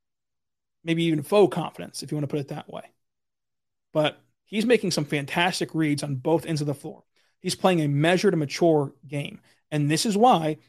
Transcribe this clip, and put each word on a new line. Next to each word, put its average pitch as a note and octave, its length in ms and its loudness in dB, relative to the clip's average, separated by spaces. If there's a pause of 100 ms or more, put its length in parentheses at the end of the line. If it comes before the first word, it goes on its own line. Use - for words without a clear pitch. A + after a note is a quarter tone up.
(840)
Maybe E3 200 0
even D#3 180 0
faux G3+ 300 4
confidence, - 500 -8
if D3 100 -10
you D3+ 40 -6
wanna D3 100 -4
put D3+ 120 -4
it C#3 100 -8
that - 220 -14
way. - 120 -14 (1080)
But D3+ 280 0 (240)
he's G#3 220 -2
making G#3+ 240 2
some D3 160 -2
fantastic E3+ 680 -2
reads D3+ 280 0
on C#3+ 140 -4
both D#3 280 0
ends D#3 160 -4
of D3 60 -4
the C#3+ 80 -2
floor. - 280 -18 (380)
He's F3+ 140 -4
playing F#3 260 2
a D3 80 0
measured E3+ 460 2
and D#3+ 60 0
mature D3 520 0 (160)
game. C#3+ 320 -10 (300)
And D3 200 0
this D#3 140 0
is G3+ 140 0
why E3 400 4 (100)